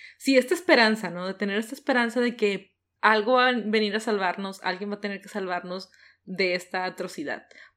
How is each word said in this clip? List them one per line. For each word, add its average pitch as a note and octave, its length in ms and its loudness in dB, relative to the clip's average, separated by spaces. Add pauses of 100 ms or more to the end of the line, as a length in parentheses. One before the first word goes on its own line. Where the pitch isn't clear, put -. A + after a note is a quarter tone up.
(180)
sí, C4+ 180 4
esta B3+ 180 4
esperanza, A3 560 4
¿no? F3 160 -8
De F#3+ 80 -6
tener G3+ 240 -4
esta A3+ 160 -6
esperanza B3 460 0
de A#3+ 160 0
que G3+ 380 -2 (260)
algo G#3+ 340 4
va B3 140 6
a B3+ 40 4
venir G#3+ 440 0
a A3 40 -4
salvarnos, G3 600 -2
alguien F#3 280 -4
va G#3 60 -6
a G3+ 40 -14
tener G3+ 200 -8
que G3 80 -20
salvarnos F#3 600 -6 (340)
de F#3 300 -2
esta F#3 300 -4
atrocidad. F3+ 600 -8 (300)